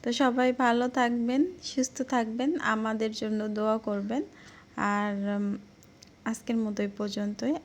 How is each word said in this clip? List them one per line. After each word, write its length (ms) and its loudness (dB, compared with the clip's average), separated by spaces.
তো 60 -4
সবাই 280 4
ভালো 220 4
থাকবেন, 440 2
সুস্থ 260 -2
থাকবেন, 360 0
আমাদের 360 0
জন্য 200 0
দোয়া 180 2
করবেন। 340 -2
আর, 180 0
উম, 100 -2
আজকের 340 -2
মতো 220 -4
এই 120 -6
পর্যন্তই। 560 -2